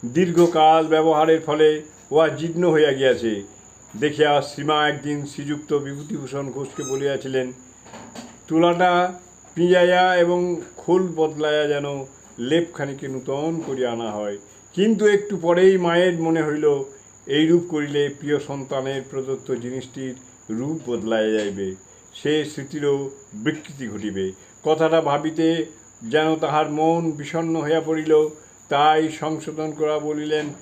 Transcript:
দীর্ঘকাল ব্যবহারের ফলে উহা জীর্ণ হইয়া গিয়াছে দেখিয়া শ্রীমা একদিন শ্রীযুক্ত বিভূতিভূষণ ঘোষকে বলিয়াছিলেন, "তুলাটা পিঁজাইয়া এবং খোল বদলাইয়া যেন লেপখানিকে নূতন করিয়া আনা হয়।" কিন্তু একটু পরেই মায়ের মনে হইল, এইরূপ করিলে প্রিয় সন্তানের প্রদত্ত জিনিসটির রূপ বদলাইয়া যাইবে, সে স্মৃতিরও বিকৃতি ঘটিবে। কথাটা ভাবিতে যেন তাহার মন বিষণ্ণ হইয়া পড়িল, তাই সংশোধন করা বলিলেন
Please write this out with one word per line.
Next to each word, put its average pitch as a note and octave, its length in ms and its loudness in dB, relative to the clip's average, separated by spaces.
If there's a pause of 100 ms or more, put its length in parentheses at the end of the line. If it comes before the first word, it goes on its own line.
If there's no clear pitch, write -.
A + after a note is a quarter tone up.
দীর্ঘকাল E3 800 4
ব্যবহারের D#3 540 4
ফলে D3+ 400 2 (300)
উহা D#3 160 6
জীর্ণ E3 440 0
হইয়া D3+ 220 4
গিয়াছে A2+ 500 2 (560)
দেখিয়া D3 420 2
শ্রীমা D3+ 480 0
একদিন C#3+ 360 -6
শ্রীযুক্ত D3 480 -8
বিভূতিভূষণ C#3 760 -6
ঘোষকে C3+ 320 -10
বলিয়াছিলেন, C3 720 -4 (920)
"তুলাটা F3 720 2 (340)
পিঁজাইয়া F3+ 600 4
এবং F3 460 2 (160)
খোল F#3 380 2
বদলাইয়া D3+ 520 0
যেন C#3+ 380 -4 (340)
লেপখানিকে C#3+ 680 -4
নূতন C#3+ 580 -6
করিয়া B2+ 260 -4
আনা A#2 200 -6
হয়।" G#2 260 -6 (360)
কিন্তু G#3 320 2
একটু G3+ 320 2
পরেই F3 400 4
মায়ের F3 440 2
মনে E3 220 0
হইল, D3+ 400 0 (420)
এইরূপ D#3+ 440 4
করিলে C#3+ 400 -2
প্রিয় C#3+ 300 -2
সন্তানের C3+ 680 -6
প্রদত্ত C3+ 420 -6
জিনিসটির B2+ 640 -8 (340)
রূপ C3 400 -6
বদলাইয়া A2 420 -2
যাইবে, G2 440 -4 (380)
সে D3+ 320 -2
স্মৃতিরও C#3+ 640 -4 (240)
বিকৃতি B2 540 -8
ঘটিবে। G2 440 -6 (320)
কথাটা D#3 380 2
ভাবিতে D#3 640 0 (380)
যেন D#3 320 2
তাহার D3+ 360 0
মন D#3+ 400 0
বিষণ্ণ D#3+ 500 -4
হইয়া D3+ 200 0
পড়িল, D#3 460 2 (420)
তাই D#3 420 2
সংশোধন D#3 600 -6
করা D3+ 280 -2
বলিলেন D3+ 460 -4 (160)